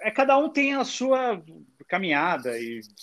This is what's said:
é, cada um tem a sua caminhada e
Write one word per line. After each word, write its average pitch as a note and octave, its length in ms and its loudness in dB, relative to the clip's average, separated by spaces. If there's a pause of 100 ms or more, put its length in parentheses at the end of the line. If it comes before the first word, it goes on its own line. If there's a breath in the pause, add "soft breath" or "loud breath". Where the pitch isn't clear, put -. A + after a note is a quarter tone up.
é, G#3+ 100 -2
cada C4+ 280 4
um D4+ 100 2
tem C#4 260 0
a C4+ 100 0
sua B3+ 580 -2 (460)
caminhada D3+ 680 0
e A#2 220 -8 (220)